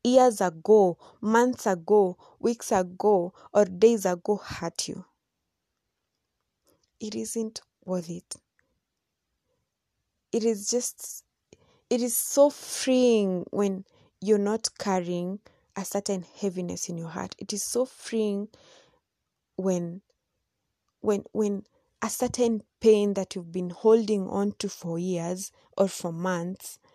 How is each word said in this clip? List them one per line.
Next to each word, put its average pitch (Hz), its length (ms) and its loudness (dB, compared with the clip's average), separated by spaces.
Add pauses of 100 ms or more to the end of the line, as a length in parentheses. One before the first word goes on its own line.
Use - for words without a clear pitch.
years 247 360 6
ago, 180 560 4 (240)
months 233 460 2
ago, 190 500 2 (220)
weeks 233 320 -2
ago, 185 600 0 (200)
or 208 120 6
days 190 420 4
ago 180 300 0
hurt - 500 -8
you. - 180 -12 (2000)
It 214 160 -8
isn't 220 440 -6 (240)
worth 180 240 -6
it. 175 280 -14 (1900)
It 220 140 -2
is 214 260 0
just, - 540 -6 (640)
it 240 100 2
is 240 160 -2
so - 340 4
freeing 226 1000 2
when 196 340 -2 (360)
you're 208 180 2
not 208 300 -2 (100)
carrying 180 600 -4 (380)
a 196 60 -6
certain 196 400 -4 (160)
heaviness 180 480 -6
in 170 100 -8
your 165 100 -10
heart. 180 300 -10
It - 140 -12
is 202 100 -6
so 254 240 -2
freeing 208 640 -4 (1080)
when, 180 460 -2 (1000)
when, 208 320 0
when 202 300 -2 (400)
a 226 80 -2
certain 240 520 0 (180)
pain 208 340 6
that 190 200 -6
you've 170 180 -12
been 180 180 -6
holding 214 580 2
on 208 300 -2
to 202 100 -6
for 165 300 -8
years 180 540 -6 (240)
or 196 120 2
for 175 240 -8
months 175 680 -6 (160)